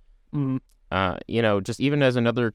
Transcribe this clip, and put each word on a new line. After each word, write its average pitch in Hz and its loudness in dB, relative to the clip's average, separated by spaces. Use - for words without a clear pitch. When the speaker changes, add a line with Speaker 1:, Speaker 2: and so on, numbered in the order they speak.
Speaker 1:
Mm-hmm. 135 -2
Speaker 2:
Uh, 92 0
you 113 0
know, 104 2
just 110 -8
even 143 0
as 127 4
another 117 0